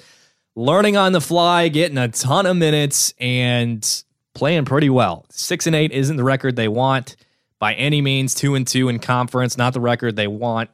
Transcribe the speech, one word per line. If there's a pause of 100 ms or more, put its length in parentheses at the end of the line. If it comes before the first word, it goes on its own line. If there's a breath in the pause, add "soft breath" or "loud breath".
(560 soft breath)
learning
on
the
fly,
getting
a
ton
of
minutes,
and (320)
playing
pretty
well.
Six
and
eight
isn't
the
record
they
want (420)
by
any
means.
Two
and
two
in
conference,
not
the
record
they
want,